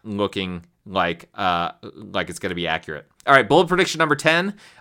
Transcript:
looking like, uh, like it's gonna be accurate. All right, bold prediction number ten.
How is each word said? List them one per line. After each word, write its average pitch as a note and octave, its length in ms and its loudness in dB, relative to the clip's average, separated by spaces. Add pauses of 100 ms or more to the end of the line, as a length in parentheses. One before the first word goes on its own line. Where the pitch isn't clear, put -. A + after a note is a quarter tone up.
looking G2 600 -4 (180)
like, F2 520 -2
uh, F2 360 0 (220)
like F#2+ 360 -6
it's E2+ 100 -12
gonna F#2 160 -6
be E2+ 120 -4
accurate. D#2+ 380 -6 (220)
All C#3 80 6
right, A#2+ 120 4
bold E3+ 200 6
prediction F3 320 0
number D#3 160 2
ten. E3+ 400 0 (260)